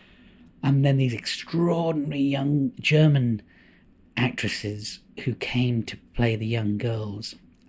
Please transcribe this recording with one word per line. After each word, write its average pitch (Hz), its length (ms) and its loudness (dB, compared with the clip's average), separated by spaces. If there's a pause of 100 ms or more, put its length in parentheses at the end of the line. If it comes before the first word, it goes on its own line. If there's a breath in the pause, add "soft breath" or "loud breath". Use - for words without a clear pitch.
(640 soft breath)
and 139 220 4
then 139 120 4
these 131 140 2
extraordinary 165 1080 -2
young 139 580 0
German 143 600 4 (760 soft breath)
actresses 104 840 -4 (260)
who 123 100 0
came 123 480 0
to - 140 -10 (160)
play 117 240 2
the 110 80 -6
young 107 320 0
girls. 107 580 -6 (340)